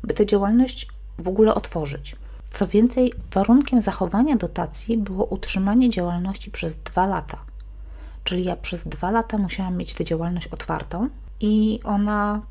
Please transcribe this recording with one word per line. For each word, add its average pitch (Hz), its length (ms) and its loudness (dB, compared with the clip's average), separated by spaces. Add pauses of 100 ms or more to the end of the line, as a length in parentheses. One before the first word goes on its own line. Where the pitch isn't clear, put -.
by - 100 -4
tę 214 120 4
działalność 208 600 2 (320)
w 170 80 -4
ogóle 214 280 6
otworzyć. 147 600 -6 (360)
Co - 160 0
więcej, 247 460 4 (200)
warunkiem 240 480 6
zachowania 214 540 2
dotacji 180 640 -2
było 196 280 0
utrzymanie 202 640 2
działalności 180 640 -2
przez 165 240 -6
dwa - 320 0
lata. 175 300 -4 (880)
Czyli 180 200 -2
ja 175 120 0
przez - 320 -6
dwa 175 240 -4
lata 226 260 0
musiałam 185 400 -2
mieć 175 160 -6
tę 170 120 -2
działalność 170 420 -2
otwartą 170 600 -4 (300)
i 214 440 4
ona 208 680 0